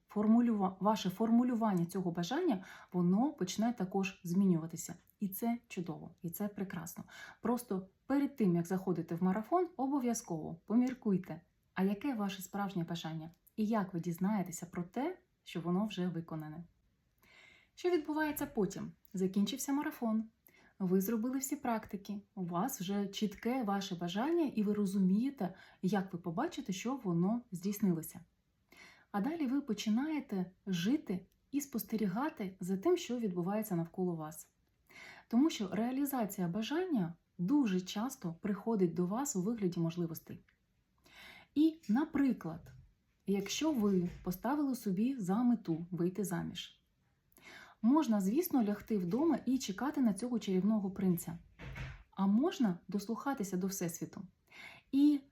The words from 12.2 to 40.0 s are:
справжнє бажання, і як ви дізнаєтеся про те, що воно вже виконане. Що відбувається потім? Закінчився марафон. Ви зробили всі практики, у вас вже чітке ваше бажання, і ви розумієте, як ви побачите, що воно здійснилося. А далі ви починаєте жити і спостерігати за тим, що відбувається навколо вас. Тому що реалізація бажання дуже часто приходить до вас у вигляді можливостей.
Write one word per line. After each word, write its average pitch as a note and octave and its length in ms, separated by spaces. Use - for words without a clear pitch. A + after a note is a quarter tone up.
справжнє F#3+ 420
бажання, E3 460
і A3 100
як G3+ 280
ви E3+ 60
дізнаєтеся F3 640
про F3 180
те, C#4+ 340
що - 180
воно F3+ 240
вже F3+ 220
виконане. D#3+ 560
Що F4+ 140
відбувається D4+ 560
потім? F#3 460
Закінчився G3+ 600
марафон. A#3+ 500
Ви F#3+ 220
зробили A#3 360
всі C4+ 180
практики, G#3+ 640
у F#3 100
вас F3+ 360
вже G3+ 260
чітке A3+ 560
ваше G3 320
бажання, A#3+ 600
і G#3+ 80
ви G#3 100
розумієте, G3+ 800
як F#3+ 320
ви E3+ 60
побачите, G#3+ 540
що A#3 220
воно G3 460
здійснилося. F3+ 680
А G3+ 80
далі D4 260
ви C#4 140
починаєте A3+ 840
жити G3 580
і C#4+ 100
спостерігати A3 1000
за F#3+ 180
тим, E4+ 200
що B3 220
відбувається G3 560
навколо E3+ 400
вас. D#3+ 320
Тому C#4 220
що G#3+ 220
реалізація A#3 760
бажання A3 680
дуже F#3+ 440
часто F#3 600
приходить F#3+ 520
до F3+ 120
вас A3 300
у F#3 60
вигляді G3 380
можливостей. E3 600